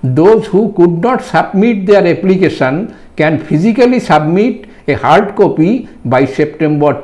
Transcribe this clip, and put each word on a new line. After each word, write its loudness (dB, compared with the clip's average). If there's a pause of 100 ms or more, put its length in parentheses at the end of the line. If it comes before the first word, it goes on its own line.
(160)
"Those 4 (120)
who 0
could 2
not 0 (160)
submit 0 (100)
their 4
application 0 (320)
can 0 (140)
physically 2
submit 0 (340)
a 0
hard 0
copy 0 (340)
by 2 (140)
September 0 (100)